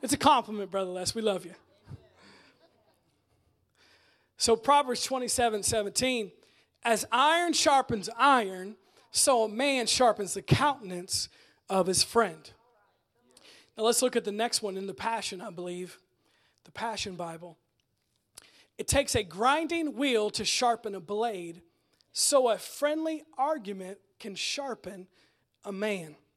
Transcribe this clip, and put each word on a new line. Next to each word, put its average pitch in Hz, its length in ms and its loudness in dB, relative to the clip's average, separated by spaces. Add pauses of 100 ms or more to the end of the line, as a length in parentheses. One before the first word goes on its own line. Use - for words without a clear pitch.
It's 262 120 -2
a 285 40 -2
compliment, 214 540 2
Brother 190 180 -2
Les. 180 240 -6
We 226 80 -4
love 190 240 0
you. 175 80 -16 (2750)
So 226 180 4
Proverbs 262 480 2
twenty-seven 240 600 -2
seventeen, 220 680 -2 (520)
"As 233 280 2
iron 320 420 4
sharpens 254 640 2
iron, 214 580 2 (360)
so 247 320 4
a 214 60 0
man 254 380 0
sharpens 214 460 2
the 196 80 -8
countenance 208 880 0 (380)
of 190 200 2
his 185 160 2
friend." 185 480 0 (1200)
Now 220 100 -2
let's 233 180 4
look 247 120 2
at 233 100 0
the 208 60 -4
next 226 300 -2
one 196 160 -6
in 196 100 -8
the 196 60 -8
Passion, 214 480 -6
I 226 100 -12
believe, 180 480 -10 (640)
the - 80 -20
Passion 208 440 -8
Bible. 165 420 -12 (1200)
"It - 80 -8
takes 277 260 2
a 233 80 2
grinding 277 720 0
wheel 226 360 0
to 220 120 -6
sharpen 226 520 0
a 190 40 -10
blade, 180 640 -6 (520)
so 262 360 4
a 208 80 2
friendly 311 680 -4 (140)
argument 202 600 -4 (180)
can 202 160 -12
sharpen 202 760 -8 (560)
a 202 80 -10
man." 190 440 -6 (220)